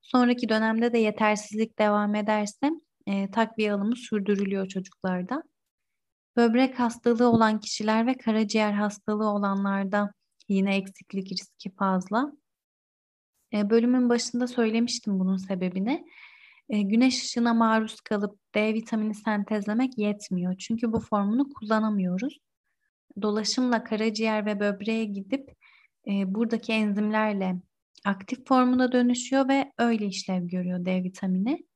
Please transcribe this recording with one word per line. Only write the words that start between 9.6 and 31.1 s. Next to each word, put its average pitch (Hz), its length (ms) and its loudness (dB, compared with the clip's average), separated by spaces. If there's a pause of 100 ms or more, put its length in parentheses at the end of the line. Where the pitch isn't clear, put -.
yine 196 280 2
eksiklik 196 560 -8
riski - 420 -12
fazla. 196 580 0 (1200)
E, 208 160 0
bölümün 240 380 4
başında 240 380 0
söylemiştim 226 720 0
bunun 185 180 2
sebebini. 190 680 -4 (640)
E, 208 120 0
güneş 240 420 2
ışığına 233 300 0
maruz 220 460 2
kalıp 208 380 -4 (160)
D 214 200 2
vitamini 220 400 -2
sentezlemek 214 840 -2
yetmiyor. 190 600 -2
Çünkü 226 340 -4
bu 226 80 0
formunu 220 480 0
kullanamıyoruz. 214 920 -2 (840)
Dolaşımla 220 640 0
karaciğer 214 600 -2
ve 208 140 -2
böbreğe 208 440 -2
gidip, 208 500 -6 (520)
e, 196 280 -2
buradaki 226 380 -2
enzimlerle 208 840 0 (480)
aktif 196 420 -4
formuna 254 460 4
dönüşüyor 247 560 2
ve 269 300 2
öyle 226 280 2
işlev 185 380 -4
görüyor 180 400 -4
D 185 200 0
vitamini. 190 720 -2